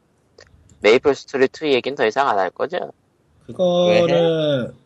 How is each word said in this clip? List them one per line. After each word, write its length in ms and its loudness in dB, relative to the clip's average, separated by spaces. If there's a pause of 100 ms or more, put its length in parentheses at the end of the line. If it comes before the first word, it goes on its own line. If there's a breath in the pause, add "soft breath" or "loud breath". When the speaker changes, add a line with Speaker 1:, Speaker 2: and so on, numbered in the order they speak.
(800)
Speaker 1:
메이플 340 4
스토리 340 -2
투 220 -8
얘기는 240 0
더 100 -2
이상 240 0
안 100 0
할 120 -2
거죠? 400 -8 (560)
Speaker 2:
그거는 1200 0
Speaker 3:
왜? 60 -12 (140)